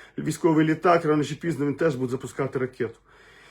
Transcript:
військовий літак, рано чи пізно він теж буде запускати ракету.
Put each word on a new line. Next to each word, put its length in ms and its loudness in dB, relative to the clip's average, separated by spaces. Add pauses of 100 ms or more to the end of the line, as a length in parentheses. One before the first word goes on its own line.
(180)
військовий 480 2
літак, 380 2
рано 200 2
чи 100 -8
пізно 320 -4
він 80 -2
теж 200 0
буде 160 -4
запускати 480 -6
ракету. 360 -4 (560)